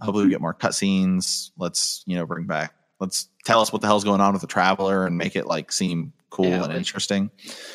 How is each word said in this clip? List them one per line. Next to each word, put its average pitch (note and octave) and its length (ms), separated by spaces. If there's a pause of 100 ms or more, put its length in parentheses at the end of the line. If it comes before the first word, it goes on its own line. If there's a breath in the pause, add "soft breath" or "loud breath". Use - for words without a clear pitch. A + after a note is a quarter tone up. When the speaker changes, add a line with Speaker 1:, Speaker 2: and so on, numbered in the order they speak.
Speaker 1:
hopefully G#2 240
we F#2+ 60
get - 100
more E2 120
cutscenes. F#2+ 1040
Let's, - 480
you F2+ 80
know, F2 100
bring E2+ 200
back, D#2 280 (260)
let's - 280 (180)
tell A2+ 160
us G#2+ 100
what G#2 120
the G#2+ 40
hell's G#2 160
going G2+ 180
on G2+ 120
with F#2 80
the - 60
Traveler F#2+ 580
and F2 100
make E2+ 200
it, F#2+ 100
like, D#2+ 260
seem E2+ 400 (200)
cool F#2 160
Speaker 2:
Yeah, F2+ 80
Speaker 1:
and F2 140
Speaker 2:
like, D#2+ 80
Speaker 1:
interesting. G2 520 (460 loud breath)